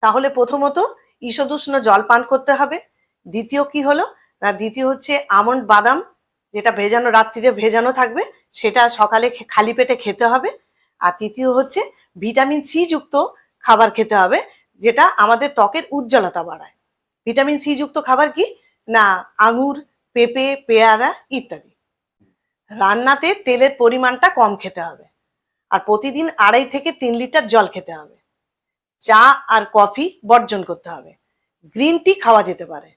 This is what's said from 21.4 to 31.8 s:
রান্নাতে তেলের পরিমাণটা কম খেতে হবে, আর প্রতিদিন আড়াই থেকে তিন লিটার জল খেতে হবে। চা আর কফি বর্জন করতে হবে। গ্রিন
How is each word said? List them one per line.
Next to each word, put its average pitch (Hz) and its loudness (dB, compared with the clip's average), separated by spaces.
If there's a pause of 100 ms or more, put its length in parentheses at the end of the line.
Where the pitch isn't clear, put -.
রান্নাতে 247 0
তেলের 262 0
পরিমাণটা 254 2
কম 208 0
খেতে 185 -12
হবে, 165 -16 (680)
আর 190 0
প্রতিদিন 269 -4
আড়াই 226 4
থেকে 277 -8
তিন 247 -4
লিটার 254 -2
জল 214 2
খেতে 180 -14
হবে। 151 -20 (840)
চা 220 4 (260)
আর 220 2 (100)
কফি 220 0
বর্জন 208 2
করতে 170 -12
হবে। 160 -20 (500)
গ্রিন 285 0